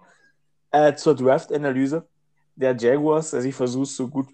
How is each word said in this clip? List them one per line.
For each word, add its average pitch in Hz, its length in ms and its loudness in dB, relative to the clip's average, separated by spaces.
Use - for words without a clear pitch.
äh, 147 240 4
zur 156 200 2
Draft-Analyse 139 920 -2
der 127 220 0
Jaguars. 147 560 2
Also 127 160 -2
ich 135 40 -6
versuch's 131 420 -4
so 127 120 -4
gut 135 260 -6